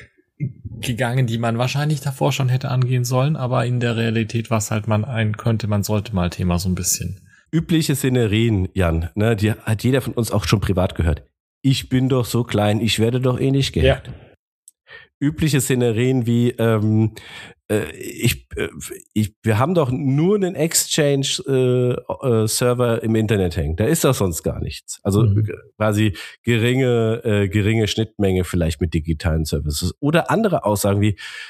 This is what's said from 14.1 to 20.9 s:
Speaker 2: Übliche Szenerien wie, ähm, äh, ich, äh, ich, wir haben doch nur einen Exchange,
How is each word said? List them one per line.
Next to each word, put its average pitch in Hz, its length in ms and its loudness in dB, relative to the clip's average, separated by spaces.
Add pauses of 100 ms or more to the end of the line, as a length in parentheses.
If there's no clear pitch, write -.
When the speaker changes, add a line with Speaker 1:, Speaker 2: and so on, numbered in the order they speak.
Speaker 2:
Übliche 147 380 0
Szenerien 123 640 2
wie, 120 280 2
ähm, 110 600 2 (580)
äh, 98 240 -2
ich, - 600 -4
äh, 87 120 -4 (440)
ich, 104 300 -2
wir 110 160 0
haben 147 160 0
doch 151 160 2
nur 143 460 0
einen 190 180 -2
Exchange, 143 720 0 (200)